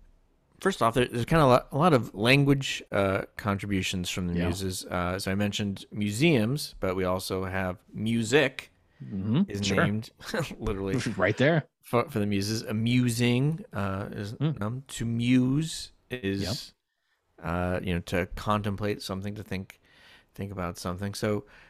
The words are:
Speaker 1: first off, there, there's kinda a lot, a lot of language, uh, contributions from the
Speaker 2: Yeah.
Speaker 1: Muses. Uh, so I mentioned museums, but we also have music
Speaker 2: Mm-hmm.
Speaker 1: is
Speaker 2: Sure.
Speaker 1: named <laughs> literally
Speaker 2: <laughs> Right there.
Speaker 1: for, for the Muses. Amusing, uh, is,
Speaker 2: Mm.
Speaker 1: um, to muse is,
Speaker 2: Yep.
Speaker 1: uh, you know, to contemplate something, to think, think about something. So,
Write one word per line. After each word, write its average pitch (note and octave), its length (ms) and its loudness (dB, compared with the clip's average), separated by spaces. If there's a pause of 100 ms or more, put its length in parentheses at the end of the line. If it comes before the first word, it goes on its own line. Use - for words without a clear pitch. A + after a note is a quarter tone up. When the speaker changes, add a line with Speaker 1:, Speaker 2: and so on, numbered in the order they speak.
(600)
Speaker 1:
first F#3+ 220 0
off, A2+ 120 4
there, B2 120 4
there's A#2+ 200 -2
kinda D#3+ 180 6
a - 20 8
lot, B2+ 260 6
a C3+ 60 -2
lot E3+ 140 6
of A#2+ 220 2
language, C#3 680 4 (100)
uh, G2 300 2 (140)
contributions G2 760 -2
from F#2 160 -4
the F2 80 -2
Speaker 2:
Yeah. F2 120 0
Speaker 1:
Muses. F#2 400 -4
Uh, F2+ 320 -2
so F#2+ 120 -4
I F#2+ 40 0
mentioned G2+ 580 -2
museums, A#2 880 2
but F#2 160 -2
we F#2+ 80 0
also F#2 400 -2
have F#2 320 -4 (160)
music A#2 760 0 (340)
Speaker 2:
Mm-hmm. A2 440 0
Speaker 1:
is G2+ 180 -4
Speaker 2:
Sure. F#2+ 180 2
Speaker 1:
named G#2+ 240 -2 (240)
<laughs> - 260 -4
literally G2 380 -4
Speaker 2:
<laughs> A#2 220 -4
Right F#2 180 0
there. D3 300 2 (160)
Speaker 1:
for, - 260 0
for A2+ 100 -4
the G#2 60 0
Muses. G#2 380 -2
Amusing, B2 1000 2 (120)
uh, G2 360 -4
is, G#2+ 220 -8
Speaker 2:
Mm. C#3 300 -4
Speaker 1:
um, A#2+ 260 -6
to - 160 -8
muse B2+ 880 0 (180)
is, G#2+ 600 -4 (680)
Speaker 2:
Yep. D#2+ 40 -8
Speaker 1:
uh, F2+ 360 0
you F2+ 100 -2
know, F2 80 0
to F2+ 240 0 (120)
contemplate G#2 680 -2
something, G2+ 320 -8
to G#2+ 80 -12
think, F#2+ 380 -10 (540)
think G2 160 -8
about F2+ 280 -6
something. G2 340 -6
So, G#2 320 -2 (260)